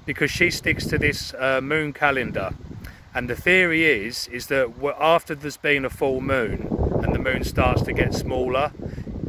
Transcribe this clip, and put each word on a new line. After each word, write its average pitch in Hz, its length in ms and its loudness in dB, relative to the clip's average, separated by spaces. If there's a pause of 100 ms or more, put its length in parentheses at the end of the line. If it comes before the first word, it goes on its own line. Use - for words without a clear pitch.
because 147 280 0
she - 180 2
sticks - 360 -2
to 156 120 0
this, 147 360 -2
uh, 131 260 0
moon 147 320 -2
calendar. 110 580 0 (640)
And 123 160 -4
the 120 60 -2
theory 175 480 4
is, 120 440 2
is 123 200 -10
that 127 260 0
w-, 139 260 -2
after 160 360 4
there's 143 200 -10
been 143 300 2
a 123 40 0
full 131 300 0
moon 131 480 0 (340)
and - 120 2
the - 40 0
moon 127 260 -2
starts 127 360 2
to 131 140 -2
get 127 180 2
smaller, 131 600 -2 (560)